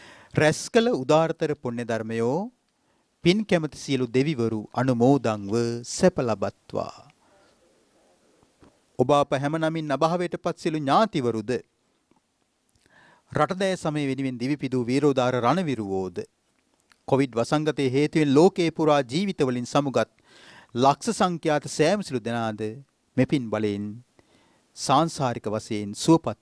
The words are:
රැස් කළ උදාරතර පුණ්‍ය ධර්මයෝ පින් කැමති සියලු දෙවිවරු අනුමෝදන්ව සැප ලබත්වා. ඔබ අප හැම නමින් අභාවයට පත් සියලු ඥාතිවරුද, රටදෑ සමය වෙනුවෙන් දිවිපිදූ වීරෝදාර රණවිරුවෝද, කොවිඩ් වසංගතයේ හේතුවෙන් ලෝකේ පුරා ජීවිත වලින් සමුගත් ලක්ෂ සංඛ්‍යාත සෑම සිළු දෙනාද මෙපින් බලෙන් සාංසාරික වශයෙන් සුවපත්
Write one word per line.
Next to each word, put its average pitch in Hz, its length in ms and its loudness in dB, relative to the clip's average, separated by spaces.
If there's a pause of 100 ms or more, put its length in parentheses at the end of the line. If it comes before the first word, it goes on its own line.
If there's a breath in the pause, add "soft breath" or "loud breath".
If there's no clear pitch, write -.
(340 loud breath)
රැස් 151 260 2 (100)
කළ 233 220 2
උදාරතර 156 640 2
පුණ්‍ය 120 280 -6
ධර්මයෝ 113 680 -2 (720)
පින් 185 220 4
කැමති 160 320 0
සියලු 131 300 -2
දෙවිවරු 117 540 0 (100)
අනුමෝදන්ව 120 840 2 (280)
සැප - 360 2
ලබත්වා. 104 760 -4 (2000 soft breath)
ඔබ 127 120 2
අප 143 220 2
හැම 143 220 -2
නමින් 160 360 -4
අභාවයට 165 460 -2
පත් - 220 -6
සියලු 160 180 -4
ඥාතිවරුද, 135 760 0 (1800 soft breath)
රටදෑ 185 440 0
සමය 151 320 -4
වෙනුවෙන් 131 320 -4
දිවිපිදූ 127 460 -2
වීරෝදාර 127 540 2
රණවිරුවෝද, 110 800 -2 (880)
කොවිඩ් 135 260 0
වසංගතයේ 139 580 0
හේතුවෙන් 147 420 2
ලෝකේ 170 380 6
පුරා 151 300 2
ජීවිත 165 400 -4
වලින් 123 260 0
සමුගත් 135 440 0 (640 loud breath)
ලක්ෂ 135 400 2
සංඛ්‍යාත 160 520 0
සෑම 180 360 0
සිළු 131 160 -6
දෙනාද 113 420 -4 (560)
මෙපින් 131 320 2
බලෙන් 104 360 -2 (920 soft breath)
සාංසාරික 135 720 0
වශයෙන් 104 480 -4
සුවපත් 160 460 2